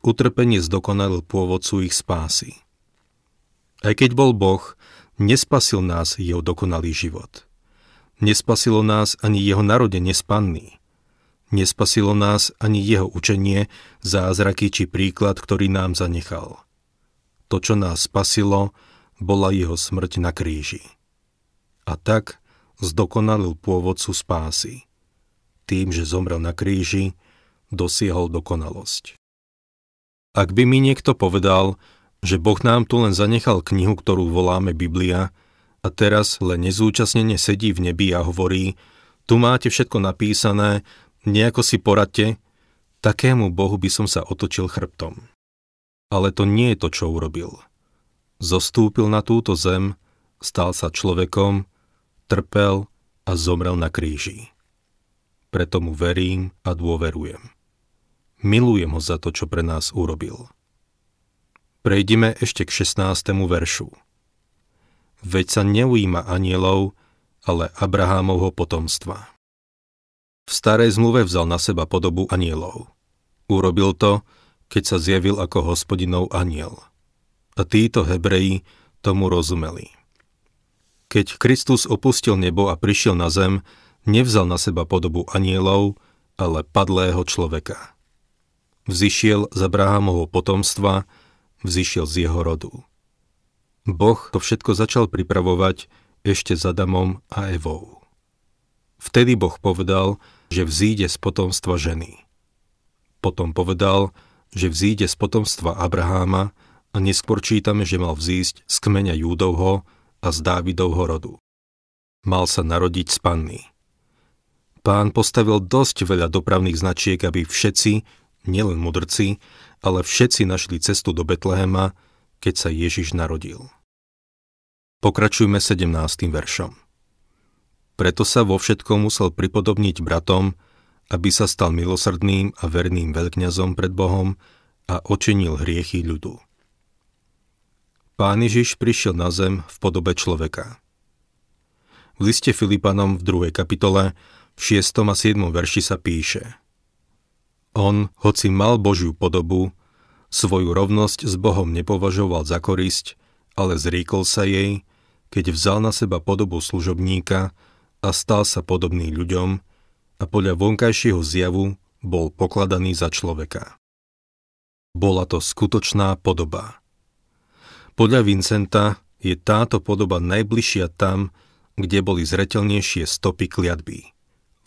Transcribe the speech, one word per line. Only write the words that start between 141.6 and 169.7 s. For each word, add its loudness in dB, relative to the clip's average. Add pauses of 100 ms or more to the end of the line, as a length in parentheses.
V 0
liste 0
Filipanom 0
v -10
druhej 0
kapitole, 0 (400)
v -18
šiestom 2
a 0
siedmom 0
verši 0
sa -4
píše: -4 (1200)
On, 2 (120)
hoci 2
mal 2
Božiu 0
podobu, 0 (580)
Svoju 0
rovnosť 0
s 0
Bohom 0
nepovažoval -2
za -2
korisť, -2 (400)
ale 0
zriekol -2
sa 0
jej, -2 (440)
keď -2
vzal 0
na 2
seba -2
podobu -2
služobníka -2 (500)
a -2
stal 0
sa -4
podobný -2
ľuďom -2 (600)
a -4
podľa 0
vonkajšieho 2
zjavu 0 (260)
bol -2
pokladaný -2
za -2
človeka. -8 (1200)
Bola 2
to -4
skutočná 0
podoba. -4 (1160)
Podľa 4
Vincenta 0 (180)
je -2
táto 0